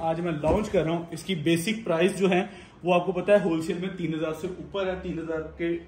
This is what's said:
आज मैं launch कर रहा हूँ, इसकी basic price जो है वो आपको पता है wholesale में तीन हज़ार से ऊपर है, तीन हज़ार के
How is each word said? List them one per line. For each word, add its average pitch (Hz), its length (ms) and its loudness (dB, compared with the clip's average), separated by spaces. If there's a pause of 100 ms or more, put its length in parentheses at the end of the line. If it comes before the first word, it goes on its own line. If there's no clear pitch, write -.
आज 165 180 0
मैं 175 140 -2
launch 160 340 2
कर 170 160 4
रहा 165 100 0
हूँ, 170 180 -4
इसकी 175 240 -4
basic 165 480 0
price 175 320 2
जो 185 120 4
है 180 200 2 (360)
वो 180 80 2
आपको 175 200 2
पता 180 200 2
है 202 120 8
wholesale 165 340 0
में 190 180 -6
तीन 160 180 -2
हज़ार 156 200 -2
से 175 140 -6
ऊपर 185 400 -4
है, 180 140 -2
तीन 170 160 -6
हज़ार 160 220 -4 (180)
के 170 140 0 (160)